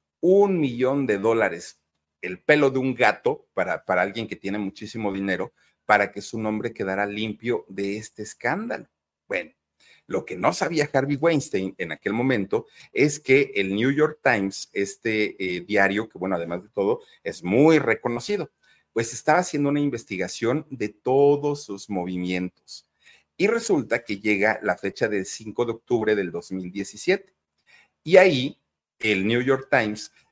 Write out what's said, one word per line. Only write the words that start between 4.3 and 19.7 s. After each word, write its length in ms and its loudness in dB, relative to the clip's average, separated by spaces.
tiene 220 -6
muchísimo 520 -6
dinero, 440 -4
para 260 4
que 80 -12
su 180 -10
nombre 360 -4
quedara 320 -2
limpio 640 -4
de 280 -6
este 280 -12
escándalo. 640 -6
Bueno, 260 -6
lo 180 -4
que 120 -10
no 160 0
sabía 400 0
Harvey 240 0
Weinstein 600 0
en 160 -6
aquel 220 -4
momento 520 0
es 280 2
que 340 4
el 200 0
New 160 2
York 320 0
Times, 500 0
este, 680 -2
eh, 220 -4
diario, 480 2
que 100 -18
bueno, 160 -2
además 280 -4
de 80 -20
todo, 320 0
es 220 -8
muy 340 6
reconocido, 720 -2
pues 200 -2
estaba 280 2
haciendo 280 -2
una 120 0